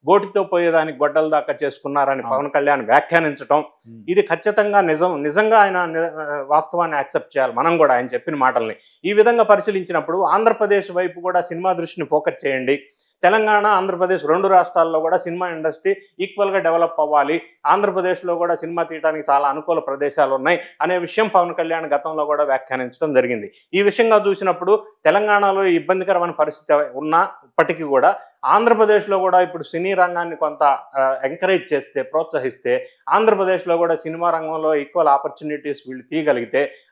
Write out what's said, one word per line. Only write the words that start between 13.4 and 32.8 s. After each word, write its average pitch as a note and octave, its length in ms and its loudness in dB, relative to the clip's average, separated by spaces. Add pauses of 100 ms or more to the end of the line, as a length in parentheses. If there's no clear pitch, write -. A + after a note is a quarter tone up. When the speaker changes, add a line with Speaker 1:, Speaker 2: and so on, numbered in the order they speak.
Speaker 1:
ఆంధ్రప్రదేశ్ F#3 600 0
రెండు F3 220 0
రాష్ట్రాల్లో E3+ 520 2
కూడా E3 180 0
సినిమా F3+ 320 -6
ఇండస్ట్రీ D#3+ 460 -4 (240)
ఈక్వల్గా G3 400 -2
డెవలప్ E3 420 0
అవ్వాలి, D3+ 400 0 (240)
ఆంధ్రప్రదేశ్లో F3+ 720 0
కూడా E3+ 200 -2
సినిమా E3+ 280 -6
తీయడానికి D#3 480 -4
చాలా C#3 180 2
అనుకూల D#3 300 -2
ప్రదేశాలు C#3 560 -2
ఉన్నాయి D#3 240 0 (220)
అనే F3+ 160 0
విషయం F3+ 300 -2
పవన్ F3 280 2
కళ్యాణ్ E3 300 -4
గతంలో D3+ 400 -2
కూడా D3 180 0
వ్యాఖ్యానించడం C3 720 -4
జరిగింది. A#2+ 380 0 (220)
ఈ F#3 80 2
విషయంగా G#3 460 2
చూసినప్పుడు G3 560 0 (220)
తెలంగాణలో G3+ 600 2
ఈ F3+ 100 2
ఇబ్బందికరమైన F3 560 0
పరిస్థితి D3+ 640 -2
ఉన్నప్పటికీ D#3+ 840 -2
కూడా C#3+ 320 2 (300)
ఆంధ్రప్రదేశ్లో G#3 720 2
కూడా F3+ 220 4
ఇప్పుడు F3+ 220 -4
సినీ F3+ 300 -4
రంగాన్ని F3 420 -2
కొంత, D3+ 280 -2 (340)
ఆ, C3+ 260 0
ఎంకరేజ్ E3+ 500 -2
చేస్తే, C3+ 280 -4
ప్రోత్సహిస్తే, C3 840 -4 (220)